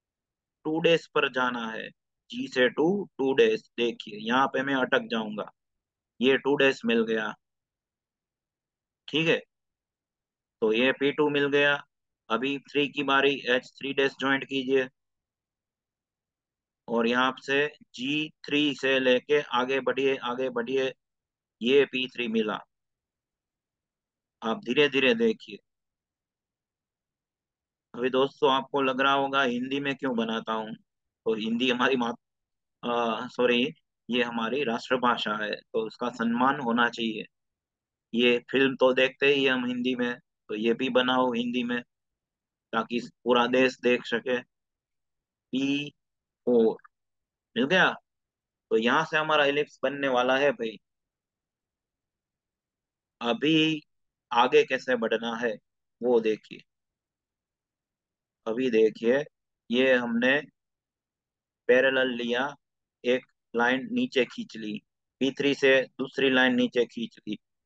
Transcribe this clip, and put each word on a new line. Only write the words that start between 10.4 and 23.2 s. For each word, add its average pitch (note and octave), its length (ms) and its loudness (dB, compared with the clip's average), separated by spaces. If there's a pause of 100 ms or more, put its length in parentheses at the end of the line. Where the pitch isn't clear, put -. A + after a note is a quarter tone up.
तो A2 120 2
ये B2+ 180 2
पी C3+ 200 -2
टू D3 180 0
मिल C#3+ 180 0
गया। C#3+ 260 2 (560)
अभी C3+ 300 -2
थ्री C#3+ 280 -2
की C#3+ 160 -6
बारी, C#3 300 2 (160)
एच B2+ 280 -2
थ्री C3+ 160 -8
डैश C3+ 260 0
joint C3+ 260 0
कीजिए C3 420 -2 (2000)
और A#2 200 0
यहाँ B2+ 340 2
से C#3 240 0 (300)
जी D3 340 -6 (160)
थ्री D3 300 0
से C3+ 240 0
लेके B2+ 400 2 (180)
आगे C3 220 0
बढ़िए, C3 380 -2
आगे B2 320 -6
बढ़िए, C3 440 -4 (680)
ये C3 240 4
पी B2+ 220 -4
थ्री A#2+ 200 -8
मिला। A2 320 -2 (1800)